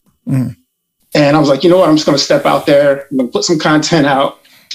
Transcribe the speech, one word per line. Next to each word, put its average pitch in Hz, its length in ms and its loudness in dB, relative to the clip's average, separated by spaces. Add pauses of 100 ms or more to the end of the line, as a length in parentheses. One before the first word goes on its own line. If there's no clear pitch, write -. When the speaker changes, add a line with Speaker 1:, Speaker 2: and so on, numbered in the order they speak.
(260)
Speaker 1:
Mm. 131 300 -4 (580)
Speaker 2:
And 147 220 2
I 156 40 2
was 139 80 0
like, 135 160 0
"You 175 40 4
know 175 100 4
what? 180 100 2
I'm 156 80 4
just 151 100 -4
gonna 143 100 2
step 143 300 -2
out 143 180 -2
there. 143 460 0
I'm 135 80 -6
gonna 123 100 -2
put - 160 -6
some 165 140 -2
content 156 480 0
out. 139 320 -2 (360)